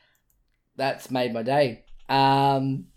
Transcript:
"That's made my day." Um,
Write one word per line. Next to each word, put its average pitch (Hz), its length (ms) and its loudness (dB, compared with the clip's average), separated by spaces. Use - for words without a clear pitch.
"That's - 340 -6
made 127 240 -2
my 117 80 -4
day." 131 440 0
Um, 135 880 2